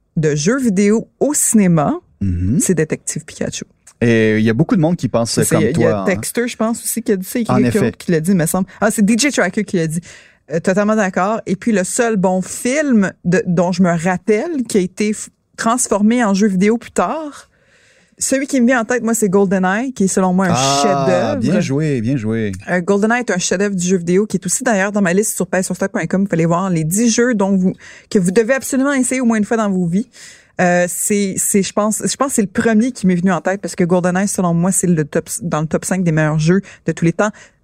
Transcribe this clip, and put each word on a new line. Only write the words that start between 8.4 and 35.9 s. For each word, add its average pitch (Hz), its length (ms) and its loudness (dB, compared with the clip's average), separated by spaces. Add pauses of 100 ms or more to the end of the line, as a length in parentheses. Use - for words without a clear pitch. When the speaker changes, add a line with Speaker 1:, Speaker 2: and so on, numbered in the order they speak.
Speaker 1:
semble. 185 220 -2 (120)
Ah, 208 100 2
c'est 220 140 0
D 220 140 4
J 277 140 2
Tracker 220 320 0
qui - 120 -6
l'a 160 120 2
dit. 160 120 -4 (520)
Euh, 165 80 -2
totalement 202 360 0
d'accord. 202 500 0
Et 190 100 -2
puis, - 160 -2
le 185 120 2
seul 226 320 0
bon 185 260 2
film 247 680 0 (140)
de, 175 200 2
dont 180 260 0
je 180 120 2
me 170 80 4
rappelle 208 760 -2
qui 226 100 0
a 185 40 4
été 208 300 -2
f-, - 180 -8 (260)
transformé 226 680 2
en 196 100 2
jeu 196 140 2
vidéo 208 320 2
plus - 100 -20
tard, 269 600 -6 (680)
celui 269 300 -2
qui 269 120 0
me 240 60 4
vient 247 160 4
en 214 40 -2
tête, 240 180 -2
moi, 226 100 0
c'est 214 160 0
GoldenEye, 196 640 0
qui 196 120 0
est - 20 2
selon 185 260 2
moi 185 140 2
un 170 80 2
Speaker 2:
Ah, 139 260 2
Speaker 1:
chef-d'œuvre. 139 580 0
Speaker 2:
bien 147 200 0
joué, 135 420 0
bien 131 160 0
joué. 107 360 -2 (180)
Speaker 1:
Euh, 180 100 0
GoldenEye 202 380 0
est 240 120 -4
un 175 60 0
chef-d'œuvre 196 380 -2
du 175 100 -2
jeu 185 120 2
vidéo, 180 280 2
qui 202 120 -4
est - 100 -6
aussi - 160 -4
d'ailleurs 208 280 0
dans 202 100 0
ma 175 120 2
liste 214 220 0
sur 175 100 -4
paix 185 160 -2
sur 185 140 -4
stock 196 160 -4
point 170 160 -4
com. 190 160 0
Vous 196 80 -2
allez 165 160 0
voir 180 240 0
les 160 120 0
dix 214 300 0
jeux 240 220 2
dont 196 200 0
vous, 185 180 2 (360)
que - 80 2
vous 180 140 2
devez 226 240 2
absolument 269 380 0
essayer 262 280 0
au 254 40 0
moins 226 120 2
une 208 80 0
fois 226 120 -2
dans 214 120 0
vos 185 160 0
vies. 180 220 -2 (520)
Euh, 175 280 2
c'est, 202 500 -2
c'est, - 260 0
je - 100 -8
pense, 214 320 -2
je - 120 -4
pense 277 120 0
que - 60 -8
c'est 233 60 0
le 196 60 0
premier 226 440 0
qui - 160 -2
m'est 180 80 2
venu 180 160 0
en 156 100 -2
tête 190 200 -2
parce - 140 -8
que 190 80 0
GoldenEye, 180 440 0
selon 180 260 0
moi, 170 180 2
c'est - 140 -2
le 160 200 2
top, - 220 -4 (140)
dans 160 200 -2
le 160 40 -2
top 165 200 -4
cinq 185 180 -2